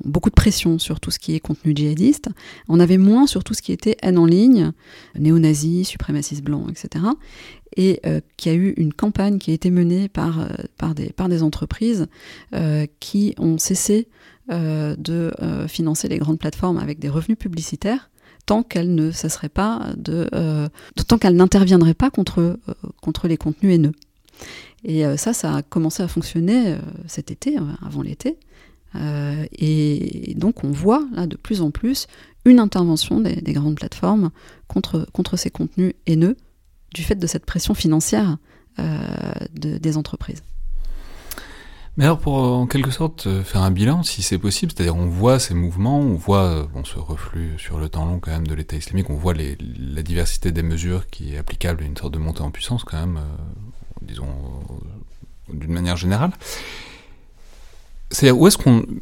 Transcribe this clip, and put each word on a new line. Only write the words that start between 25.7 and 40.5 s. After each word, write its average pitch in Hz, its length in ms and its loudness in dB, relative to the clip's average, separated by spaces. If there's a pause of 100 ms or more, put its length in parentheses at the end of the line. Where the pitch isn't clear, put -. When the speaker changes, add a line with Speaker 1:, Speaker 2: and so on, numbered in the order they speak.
Speaker 1:
à 175 40 -2
fonctionner, 175 640 0
euh, 160 40 -4 (300)
cet - 240 -12
été, 294 260 -4
euh, 190 40 -2 (220)
avant 143 200 -6
l'été. 196 340 -6 (560)
Euh, 147 580 -4
et, 151 800 0
et - 40 -8
donc 185 280 0
on 139 60 -2
voit 208 440 2
là 180 120 -4
de 156 120 -8
plus 202 240 -4
en 151 100 2
plus - 360 -4 (380)
une 247 140 12
intervention 180 600 2
des, 185 180 0
des 165 160 -4
grandes 147 220 0
plateformes 180 540 0 (380)
contre, - 440 -2
contre - 260 -2
ces - 120 -4
contenus 180 440 -2 (120)
haineux 170 320 4 (560)
du 175 80 -10
fait 202 140 0
de 175 120 -2
cette - 180 -6
pression - 280 -2
financière, 160 640 2 (420)
euh, 156 200 -2 (560)
de, 151 220 -6
des 156 200 -2
entreprises. - 460 -8 (1500)